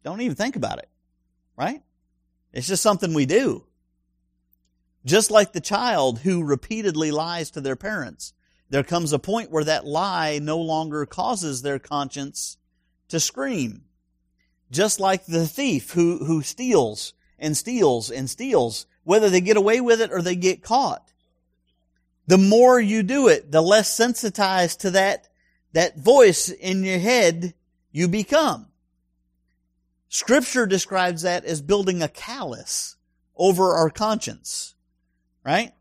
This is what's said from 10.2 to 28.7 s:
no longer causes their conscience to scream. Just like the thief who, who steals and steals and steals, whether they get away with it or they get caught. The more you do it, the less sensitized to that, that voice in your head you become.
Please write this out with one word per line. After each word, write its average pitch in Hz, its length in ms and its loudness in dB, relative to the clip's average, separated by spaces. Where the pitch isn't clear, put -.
no 151 180 -4
longer 156 460 -4
causes 180 560 -6
their 139 180 -4
conscience 143 760 -10
to 165 100 -4
scream. 190 640 -6
Just 196 280 0
like 190 260 0
the 165 220 0
thief 220 440 -2
who, 170 320 0
who 156 180 -2
steals 151 720 -2
and 151 200 -4
steals 147 520 0
and 127 200 -8
steals, 175 580 -2
whether 208 260 4
they 180 120 4
get 208 160 2
away 220 240 2
with 233 200 2
it 202 100 -2
or 180 100 -4
they 180 140 -4
get 180 280 -2
caught. 240 480 -4
The 185 120 8
more 233 400 6
you 214 240 0
do 254 240 2
it, 147 240 4
the 160 100 6
less 202 320 4
sensitized 196 880 0
to 190 100 -2
that, 190 380 0
that 165 240 0
voice 220 520 6
in 190 340 -4
your 190 140 -2
head 180 560 2
you 165 160 0
become. 214 600 0